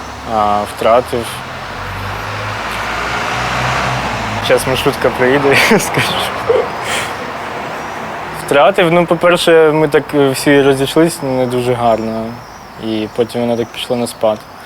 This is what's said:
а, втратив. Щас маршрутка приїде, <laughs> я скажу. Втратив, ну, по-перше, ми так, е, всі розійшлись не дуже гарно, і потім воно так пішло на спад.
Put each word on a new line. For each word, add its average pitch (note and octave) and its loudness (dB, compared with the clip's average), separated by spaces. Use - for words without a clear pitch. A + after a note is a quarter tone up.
а, G#2 2
втратив. A#2 2
Щас B2+ 2
маршрутка C3 0
приїде, C3+ 2
<laughs> - 4
я G#3 6
скажу. - -2
Втратив, E3 4
ну, F3 4
по-перше, E3 6
ми D#3 2
так, D3 4
е, C#3+ 4
всі C#3+ 4
розійшлись C#3 2
не C3 0
дуже B2 0
гарно, A2+ 0
і A2 -2
потім A#2+ -2
воно A#2+ 0
так A2+ -2
пішло - -6
на A#2+ -2
спад. A2 0